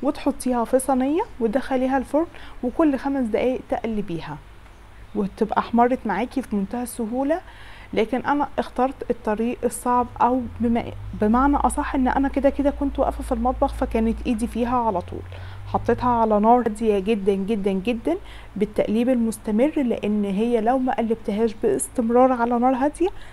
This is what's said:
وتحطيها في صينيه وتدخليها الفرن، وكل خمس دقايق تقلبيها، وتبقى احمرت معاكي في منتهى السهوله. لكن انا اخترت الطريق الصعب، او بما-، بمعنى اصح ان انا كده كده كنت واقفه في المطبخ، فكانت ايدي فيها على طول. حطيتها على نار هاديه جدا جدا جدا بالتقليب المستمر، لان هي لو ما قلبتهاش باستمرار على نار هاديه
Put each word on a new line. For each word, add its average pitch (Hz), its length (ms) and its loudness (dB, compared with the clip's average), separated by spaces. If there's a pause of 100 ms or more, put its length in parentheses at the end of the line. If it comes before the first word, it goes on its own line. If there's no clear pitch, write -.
وتحطيها 254 600 0
في 254 140 2
صينيه 269 440 0 (180)
وتدخليها 262 580 0
الفرن، 285 280 0 (360)
وكل 269 360 2
خمس 277 280 -2
دقايق 233 340 0 (100)
تقلبيها، 170 680 -4 (760)
وتبقى 208 440 -2
احمرت 233 480 4
معاكي 226 360 -2
في 214 140 -4
منتهى 202 260 -2
السهوله. 247 580 -2 (520)
لكن 226 280 0
انا 285 280 0 (100)
اخترت 254 520 -2
الطريق 226 540 -2
الصعب، 247 420 0 (140)
او 254 200 4 (200)
بما-، 233 320 0 (280)
بمعنى 254 360 4
اصح - 380 0
ان 262 140 2
انا 277 200 2
كده 269 220 2
كده 277 200 2
كنت 277 280 -2
واقفه - 240 0
في - 100 -4
المطبخ، 254 420 0
فكانت 226 420 0 (100)
ايدي 233 200 0
فيها 240 320 -2
على 220 220 0
طول. - 220 -8 (440)
حطيتها 233 420 0
على 226 320 4
نار 233 200 8
هاديه 220 380 2
جدا 202 360 2
جدا 196 380 0
جدا 233 440 0 (400)
بالتقليب 214 520 2
المستمر، 240 760 2
لان 208 420 0
هي 220 360 2
لو 240 180 2
ما 254 160 0
قلبتهاش 220 680 0
باستمرار 247 680 2
على 240 260 0
نار 254 160 4
هاديه 277 340 0 (240)